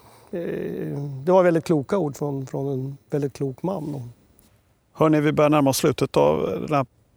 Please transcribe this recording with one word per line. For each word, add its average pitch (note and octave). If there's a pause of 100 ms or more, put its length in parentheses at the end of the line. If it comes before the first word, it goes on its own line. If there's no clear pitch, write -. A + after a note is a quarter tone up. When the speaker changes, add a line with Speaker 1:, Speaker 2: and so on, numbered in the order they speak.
(320)
Speaker 1:
eh, E3 (240)
det E3+
var F#3
väldigt E3
kloka D#3+
ord D3
från, C#3
från C#3
en C#3 (120)
väldigt C#3+
klok C3+
man. D3 (840)
Speaker 2:
Hörni, D#3
vi D3+
börjar D3
närma D3
oss C3
slutet C3+
av D#3
den D3+
här C#3 (320)